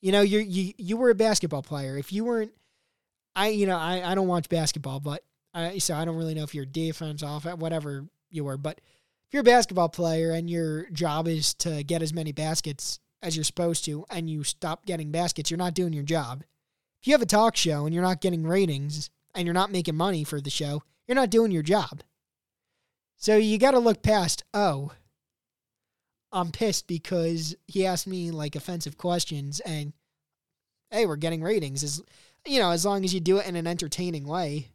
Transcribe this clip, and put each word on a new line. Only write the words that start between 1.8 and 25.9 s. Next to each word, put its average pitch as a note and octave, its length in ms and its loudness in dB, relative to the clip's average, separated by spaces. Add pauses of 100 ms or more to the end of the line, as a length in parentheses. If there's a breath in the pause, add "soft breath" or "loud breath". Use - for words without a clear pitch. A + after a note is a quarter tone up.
If C#3+ 140 -8
you G#3 120 -2
weren't, A3+ 280 -2 (840)
I, G3 140 2
you G#3 180 2
know, F#3 120 2
I, F3+ 340 -2
I - 20 0
don't F#3+ 140 2
watch F3 200 0
basketball, D3+ 520 -2
but D3 240 -8 (300)
I, F3 240 -6
so - 160 -2
I D#3 100 -2
don't E3 120 -4
really D#3+ 180 -4
know D#3 100 -6
if C#3+ 100 -12
you're C#3 120 -8
defense, D#3 560 -6
offense, D3 360 -8
whatever D3+ 480 -6 (240)
you D#3 140 -6
were. C#3 140 -4
But D3+ 220 -8 (460)
if - 60 -18
you're C#4+ 80 2
a B3+ 40 2
basketball G#3+ 440 8
player E3 440 0
and E3 160 -2
your E3 420 -2
job D#3+ 360 -2
is D#3 280 0
to D3+ 280 -4
get D#3+ 200 0
as D#3 100 -2
many D#3 200 -4
baskets D#3 680 -4 (220)
as E3 140 -4
you're D#3 80 -4
supposed E3+ 420 -2
to, D3+ 240 -6
and E3 200 -6
you D3+ 140 -4
stop - 420 -6
getting D#3+ 240 -6
baskets, E3 400 -2
you're E3+ 80 -4
not F3+ 160 -2
doing F3+ 180 0
your D3 120 -4
job. C#3+ 400 -4 (560)
If - 80 -6
you C#4+ 60 8
have C4+ 80 6
a G#3+ 40 -2
talk G#3+ 300 4
show D3 300 0
and D#3+ 80 -2
you're F3 100 2
not F3+ 160 0
getting E3+ 240 0
ratings D3+ 680 0 (240)
and F3+ 120 -2
you're E3+ 80 0
not G3 180 2
making E3+ 240 0
money E3+ 260 0
for D3 180 -6
the C#3 100 -6
show, D3 320 -4 (260)
you're B3 80 2
not B3+ 140 4
doing A3+ 200 6
your E3 120 2
job. F3 400 0 (1120)
So G#3+ 200 4
you G#3+ 220 4
gotta C4 200 6
look A#3 240 4
past, G3 500 2
"Oh, D#3 400 0 (1400)